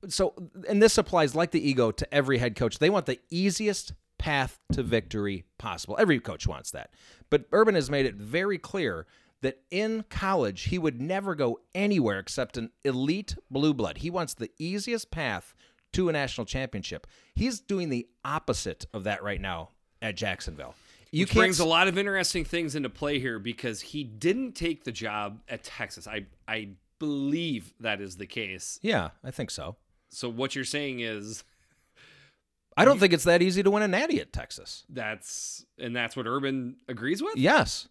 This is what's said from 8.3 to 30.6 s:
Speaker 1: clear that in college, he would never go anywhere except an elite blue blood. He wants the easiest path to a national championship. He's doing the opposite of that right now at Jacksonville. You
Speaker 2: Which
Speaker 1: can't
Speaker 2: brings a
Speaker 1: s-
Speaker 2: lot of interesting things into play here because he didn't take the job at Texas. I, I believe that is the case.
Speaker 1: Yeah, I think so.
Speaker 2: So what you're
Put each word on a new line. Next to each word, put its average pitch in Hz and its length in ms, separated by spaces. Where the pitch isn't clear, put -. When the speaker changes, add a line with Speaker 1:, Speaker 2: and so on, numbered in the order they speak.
Speaker 1:
clear 139 480
that 131 180
in 220 400
college, 151 540
he 180 160
would 143 220
never 190 340
go 127 240
anywhere 170 440
except - 380
an 113 140
elite 139 520
blue 147 220
blood. 104 260
He 160 100
wants 175 240
the - 240
easiest 202 540
path 120 420
to 180 160
a - 20
national 135 340
championship. 107 600
He's 226 240
doing 185 300
the 120 180
opposite 131 680
of 101 100
that 101 200
right 98 180
now 87 280
at 107 140
Jacksonville. 85 580
You 156 120
Speaker 2:
Which 196 80
Speaker 1:
can't 220 100
Speaker 2:
brings 190 180
a 175 40
Speaker 1:
s- 160 60
Speaker 2:
lot 170 180
of 180 100
interesting 190 480
things 170 300
into 139 140
play 147 300
here 120 180
because 113 440
he 151 220
didn't 170 500
take 165 300
the 123 80
job 107 580
at 117 140
Texas. - 440
I, 104 180
I 110 220
believe 143 840
that 107 200
is 92 160
the 98 100
case. 95 540
Speaker 1:
Yeah, 127 280
I 127 80
think - 200
so. 85 240
Speaker 2:
So - 160
what 123 260
you're 135 100